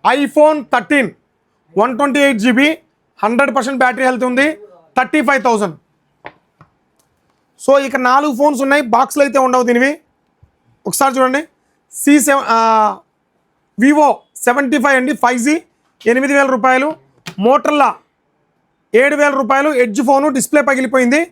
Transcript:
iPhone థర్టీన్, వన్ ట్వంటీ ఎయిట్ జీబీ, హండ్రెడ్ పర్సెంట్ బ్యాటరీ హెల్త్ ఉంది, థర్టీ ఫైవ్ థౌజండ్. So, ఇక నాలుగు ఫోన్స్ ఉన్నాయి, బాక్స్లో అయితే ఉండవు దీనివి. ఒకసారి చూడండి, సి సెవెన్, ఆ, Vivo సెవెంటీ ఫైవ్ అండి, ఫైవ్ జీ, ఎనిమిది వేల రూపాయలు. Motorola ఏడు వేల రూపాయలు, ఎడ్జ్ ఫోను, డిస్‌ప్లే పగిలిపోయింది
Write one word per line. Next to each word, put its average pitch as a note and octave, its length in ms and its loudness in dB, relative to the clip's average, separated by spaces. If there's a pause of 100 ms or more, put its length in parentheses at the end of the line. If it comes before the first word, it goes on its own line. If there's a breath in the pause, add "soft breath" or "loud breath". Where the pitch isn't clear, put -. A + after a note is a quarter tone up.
(180)
iPhone D4+ 420 2 (140)
థర్టీన్, B3 360 0 (680)
వన్ B3 180 0
ట్వంటీ C#4+ 280 0
ఎయిట్ C4+ 180 0
జీబీ, B3+ 240 2 (560)
హండ్రెడ్ B3 320 0
పర్సెంట్ C4 260 -4
బ్యాటరీ B3+ 280 0
హెల్త్ B3 180 -4
ఉంది, B3+ 180 0 (520)
థర్టీ C4 300 0
ఫైవ్ C4+ 200 0
థౌజండ్. G3+ 280 -2 (1900)
So, C4+ 60 2 (160)
ఇక B3+ 100 -6 (120)
నాలుగు C#4+ 300 0
ఫోన్స్ C#4+ 260 0
ఉన్నాయి, C#4+ 180 0 (100)
బాక్స్లో C4 320 0
అయితే C4+ 200 -2
ఉండవు B3+ 240 0
దీనివి. B3 200 2 (1000)
ఒకసారి C4 300 -2
చూడండి, C4 240 0 (600)
సి C#4+ 120 2 (140)
సెవెన్, C#4 280 0
ఆ, - 20 2 (1300)
Vivo D4 240 4 (380)
సెవెంటీ C4+ 400 0
ఫైవ్ C4+ 160 2
అండి, B3+ 140 -2 (100)
ఫైవ్ B3 220 0
జీ, D4+ 80 0 (580)
ఎనిమిది C4+ 240 0
వేల C#4 180 2
రూపాయలు. C4 340 0 (580)
Motorola C#4+ 440 2 (1120)
ఏడు C#4+ 220 0
వేల C#4+ 180 0
రూపాయలు, C#4 300 0 (120)
ఎడ్జ్ A3+ 260 -2
ఫోను, C#4 200 2 (100)
డిస్‌ప్లే D4 320 0
పగిలిపోయింది C4 500 0 (100)